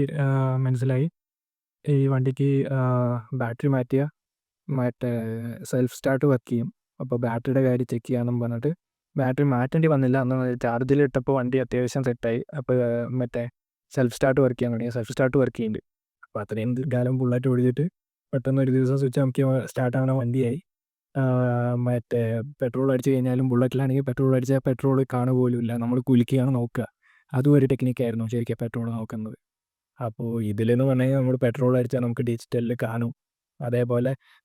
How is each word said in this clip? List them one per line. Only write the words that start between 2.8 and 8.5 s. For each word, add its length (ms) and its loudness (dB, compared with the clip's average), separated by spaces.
ബാറ്ററി 340 -2
മാറ്റിയ 340 0
മറ്റേ 420 -2
സെൽഫ് 320 -2
സ്റ്റാർട്ട് 300 0
വർക്ക് 240 2
ചെയ്യും. 180 0
അപ്പോ 160 -4
ബാറ്ററിയുടെ 460 0
കാര്യം 240 2
ചെക്ക് 200 -6
ചെയ്യാന്നും 340 -2
പറഞ്ഞിട്ട് 300 -4